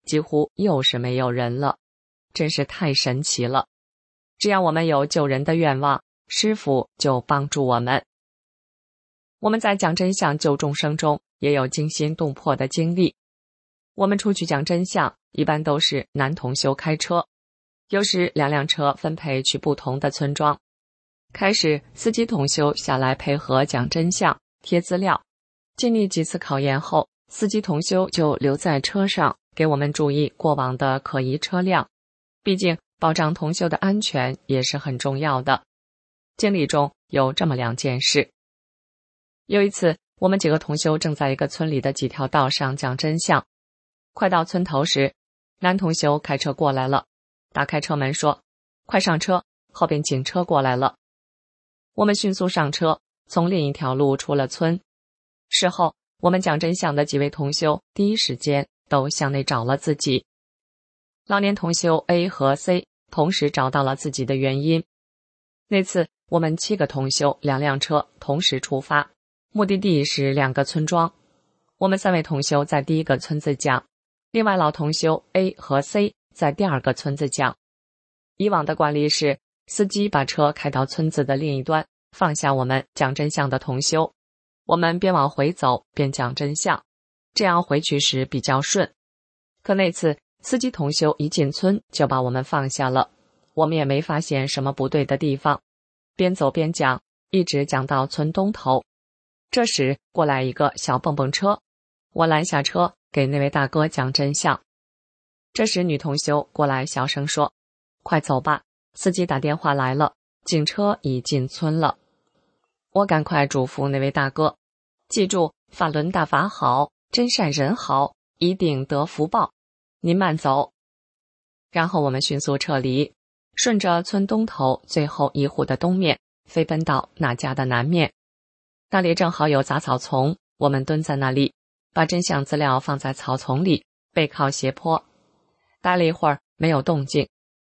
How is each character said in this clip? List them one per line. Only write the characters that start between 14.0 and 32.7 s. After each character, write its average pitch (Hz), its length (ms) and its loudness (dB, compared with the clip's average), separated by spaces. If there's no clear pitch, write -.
们 202 100 2
出 202 140 0
去 180 140 -4
讲 151 180 0
真 175 220 0
相， 165 280 -2
一 151 100 -2
般 151 180 0
都 156 160 0
是 143 360 -2
男 139 200 0
同 131 220 -6
修 135 180 0
开 156 220 -2
车， - 320 -2
有 202 120 2
时 180 320 2
两 147 160 2
辆 147 160 0
车 143 280 0
分 156 200 -4
配 135 300 -4
去 - 140 -2
不 143 180 0
同 131 240 -4
的 143 100 0
村 143 240 -2
庄。 147 240 0
开 196 180 2
始， 156 300 2
司 - 160 -2
机 233 160 0
同 160 220 0
修 147 280 2
下 139 220 -2
来 131 160 2
配 143 220 -2
合 131 300 2
讲 135 240 -2
真 165 200 0
相、 180 300 2
贴 - 180 0
资 175 180 -2
料。 185 240 0
经 240 180 0
历 214 140 2
几 165 160 -2
次 170 140 -6
考 139 240 -4
验 139 180 2
后， - 300 0
司 - 220 -2
机 214 100 0
同 180 220 -2
修 185 280 0
就 151 280 2
留 139 180 0
在 147 240 0
车 196 260 0
上， 180 320 0
给 160 120 0
我 156 100 2
们 143 160 0
注 147 200 0
意 147 260 0
过 151 180 2
往 127 220 -2
的 135 240 0
可 - 180 -4
疑 131 180 0
车 180 240 -4
辆。 180 280 0
毕 196 140 0
竟 180 220 0